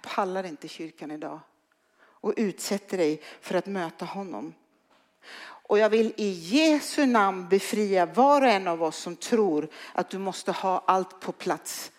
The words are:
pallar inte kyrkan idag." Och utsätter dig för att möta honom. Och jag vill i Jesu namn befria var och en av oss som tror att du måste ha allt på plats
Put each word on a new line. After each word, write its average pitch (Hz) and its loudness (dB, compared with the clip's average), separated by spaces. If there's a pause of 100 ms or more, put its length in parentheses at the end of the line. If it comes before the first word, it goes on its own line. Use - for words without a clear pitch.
pallar 190 -4
inte 160 -14
kyrkan 160 -14
idag." 151 -10 (840)
Och 214 0
utsätter 202 -4
dig 156 0 (180)
för - -8
att 180 -2
möta 185 -6
honom. 165 -10 (840)
Och - -2
jag 214 6
vill 220 4
i 208 -2
Jesu 277 2
namn 196 2
befria 196 2
var 269 6
och 262 6
en 190 2
av 165 -2
oss 160 0
som 175 -10
tror 170 2 (240)
att - -4
du 190 -8
måste 190 -4
ha 185 -2
allt 185 0
på - -8
plats - -6